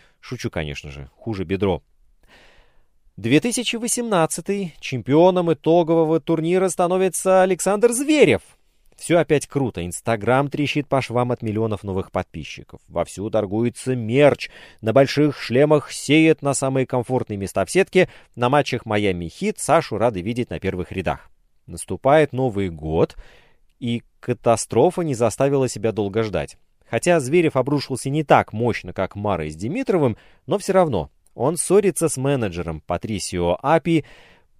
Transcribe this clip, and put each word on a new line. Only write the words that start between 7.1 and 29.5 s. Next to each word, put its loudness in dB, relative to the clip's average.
Александр 2
Зверев. 4
Всё 2
опять 0
круто. -4
Instagram -2
трещит -4
по 0
швам -2
от -6
миллионов -4
новых -6
подписчиков. -8
Вовсю -6
торгуется -2
мерч. 2
На -2
больших 2
шлемах 2
сеет 4
на -2
самые -2
комфортные -2
места -2
в -10
сетке. 2
На 2
матчах 0
Miami 0
Heat -6
Сашу 0
рады 0
видеть -4
на -8
первых -6
рядах. -6
Наступает 0
Новый -2
год. -2
И -6
катастрофа 2
не -2
заставила 0
себя -4
долго -2
ждать. -6
Хотя 2
Зверев 2
обрушился -2
не -2
так 4
мощно, -4
как -4
Мара -2
с -12